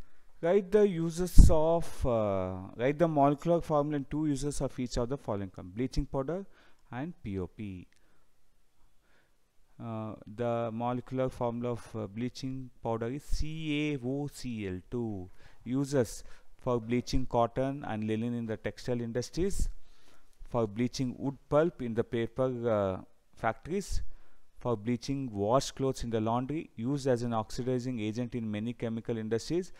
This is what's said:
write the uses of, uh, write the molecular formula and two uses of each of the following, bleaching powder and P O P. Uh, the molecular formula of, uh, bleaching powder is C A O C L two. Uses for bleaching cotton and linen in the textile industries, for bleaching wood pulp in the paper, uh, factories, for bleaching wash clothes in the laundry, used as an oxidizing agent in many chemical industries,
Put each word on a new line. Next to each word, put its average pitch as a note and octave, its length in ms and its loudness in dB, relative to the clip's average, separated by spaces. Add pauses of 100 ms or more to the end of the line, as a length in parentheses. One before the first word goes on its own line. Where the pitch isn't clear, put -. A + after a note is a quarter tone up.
(400)
write F#3 320 2
the G#3 160 6
uses E3+ 640 10
of, E3 540 4
uh, G2 480 2 (240)
write C#3 200 2
the E3 120 4
molecular D3 500 4
formula D3+ 380 0
and C3+ 120 -6
two D3+ 180 -2
uses C#3 340 -2
of C3 180 -4
each B2+ 180 -2
of A#2+ 120 0
the C#3 80 -2
following, G2+ 400 -4
bleaching A2+ 480 -4
powder D3 400 -4 (480)
and D3+ 200 -8 (100)
P G2 160 -4
O F2 80 -4
P. F#2+ 400 -12 (2000)
Uh, A2 320 -8 (180)
the A#2 380 -2
molecular B2 560 -2
formula A#2+ 460 -2
of, - 200 -10
uh, G#2+ 140 -6
bleaching B2+ 640 -6 (120)
powder A#2 260 -2
is C#3 180 -6
C D3+ 720 0
A C3 60 -6
O C#3 260 -2
C A2+ 380 -6
L F#2 140 -4 (100)
two. G#2+ 400 -4 (360)
Uses C3 580 0 (340)
for B2 220 0
bleaching B2 460 2
cotton C3 600 0
and A2 220 -2
linen A2+ 260 0
in A#2 120 -4
the A2 100 -4
textile A#2 460 -4
industries, B2 640 0 (800)
for A#2 200 0
bleaching A#2+ 540 -2
wood B2+ 180 -4 (120)
pulp D#3 320 2
in A#2 120 -4
the A#2 120 0
paper, A#2+ 640 -2
uh, G2 320 2 (340)
factories, D3+ 680 0 (580)
for A#2+ 180 0
bleaching B2 520 -2
wash G#2+ 420 2
clothes C3+ 340 -2
in A#2+ 40 -6
the A2 120 0
laundry, B2+ 560 -2
used C3 280 -2
as B2 160 4
an A#2+ 120 -2
oxidizing B2 680 -2
agent A2 340 -2
in A2+ 160 -4
many G#2+ 220 -2
chemical A2+ 460 -4
industries, A2+ 640 -2